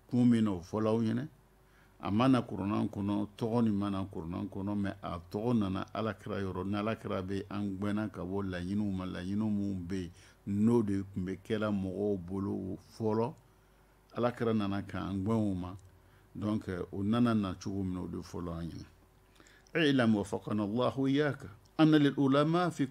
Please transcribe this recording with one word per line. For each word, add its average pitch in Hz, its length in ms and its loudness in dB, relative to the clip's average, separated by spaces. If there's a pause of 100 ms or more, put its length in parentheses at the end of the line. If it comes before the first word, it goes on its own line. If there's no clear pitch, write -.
kun 120 200 4
min 113 160 6
na, 104 80 2
o 87 80 -4
fɔla 107 300 -2
aw 113 100 2
ɲɛna. 117 280 -2 (720)
A 92 100 -4
ma 113 180 4
na 123 140 4
Kuranɛ 104 480 -2
kɔnɔ, 104 380 -2 (100)
tɔgɔ 117 260 0
nin 110 100 2
ma 101 140 0
na 98 160 -2
Kuranɛ 95 460 -8
kɔnɔ, 101 260 -4
mais 98 260 -2
a 87 160 -6 (120)
tɔgɔ 113 280 0
nana 95 360 -2
Alakira 104 480 -4
yɔrɔ, 92 240 -4
ni 104 100 -2
Alakira 104 460 -4
bɛ 95 260 -4
an 101 300 -4
gbɛnna 104 340 -2
ka - 100 -10
bɔ 95 280 -4
laɲiniw 98 420 -2
ma, 92 140 -4
laɲiniw 95 440 -2
mun 101 380 -2
bɛ 98 140 -2
yen, 85 80 -8 (360)
n'o 107 360 4
de 98 220 0 (100)
tun 92 100 -2
bɛ 92 180 -4
kɛla 107 280 0
mɔgɔw 98 560 -2
bolo 98 520 -4 (200)
fɔlɔ, 113 340 0 (840)
Alakira 120 380 0
nana 101 280 0
kan 95 420 -4
gwɛn 107 260 2
o 95 40 0
ma. 90 220 -8 (580)
Donc, 107 340 -2 (240)
o 98 100 -4
nana 117 320 2
na 98 200 0
cogo 98 280 -6
min 92 120 -2
na, 90 60 -4
o 90 80 -6
de 90 100 -8
fɔlɔ 87 400 -8
an 82 120 -6
ɲɛna. 87 160 -12 (840)
اعلم 135 440 4
وفقنا 104 480 -2
الله 117 360 0
وإياك 139 400 0 (400)
أن 156 100 8
للعلماء 147 840 6
في 135 140 0